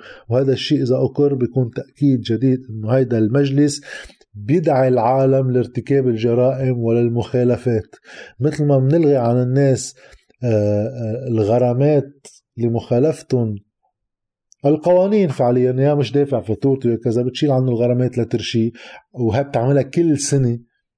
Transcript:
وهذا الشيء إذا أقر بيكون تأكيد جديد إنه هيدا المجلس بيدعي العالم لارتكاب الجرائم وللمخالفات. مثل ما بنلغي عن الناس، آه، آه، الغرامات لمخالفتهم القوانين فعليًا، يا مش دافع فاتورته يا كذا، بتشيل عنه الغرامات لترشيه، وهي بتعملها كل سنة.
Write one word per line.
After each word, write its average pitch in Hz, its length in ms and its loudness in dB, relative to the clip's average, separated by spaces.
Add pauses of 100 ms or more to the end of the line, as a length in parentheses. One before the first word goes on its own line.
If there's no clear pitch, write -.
(300)
وهذا 131 240 2
الشيء - 280 -2
إذا 127 140 0
أقر 135 380 0
بيكون 123 420 -2
تأكيد 135 460 -2
جديد 120 380 0 (100)
إنه 110 200 -8
هيدا 123 280 0
المجلس 139 640 0 (520)
بيدعي 131 540 0
العالم 131 640 2
لارتكاب 127 560 0
الجرائم 123 720 0
وللمخالفات. 117 1160 0 (440)
مثل 151 260 -2
ما 143 120 2
بنلغي 143 400 2
عن 120 240 2
الناس، 131 540 0 (480)
آه، 104 440 0
آه، 120 400 -8
الغرامات 123 1000 0 (300)
لمخالفتهم 117 1000 -2 (1080)
القوانين 180 640 2
فعليًا، 127 500 2
يا 143 140 2
مش 135 180 0
دافع 139 300 0
فاتورته 131 480 0
يا 117 60 0
كذا، 117 260 -2
بتشيل 127 300 -2
عنه 131 200 2
الغرامات 123 460 0
لترشيه، 113 540 -2 (420)
وهي 120 300 -2
بتعملها 139 380 0
كل 151 360 0
سنة. 127 420 -2 (380)